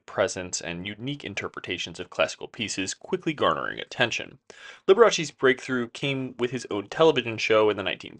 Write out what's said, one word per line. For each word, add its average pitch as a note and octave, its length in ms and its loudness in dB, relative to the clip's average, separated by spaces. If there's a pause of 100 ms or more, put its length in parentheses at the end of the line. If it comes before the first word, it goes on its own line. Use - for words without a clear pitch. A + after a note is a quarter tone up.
presence F#2 540 -2
and E2+ 260 -8
unique B2 360 -8
interpretations F2+ 760 -8
of F2 100 -10
classical - 380 -2
pieces - 480 -6
quickly - 380 -4
garnering C#2+ 440 0
attention. - 640 -4 (480)
Liberace's F#3+ 420 6
breakthrough B2+ 600 2
came C3+ 500 -4
with A#2+ 100 0
his B2 220 -8
own G2 160 -4
television B2+ 500 2
show G#2+ 320 6
in G2+ 80 0
the G2+ 60 -6
nineteen - 360 -6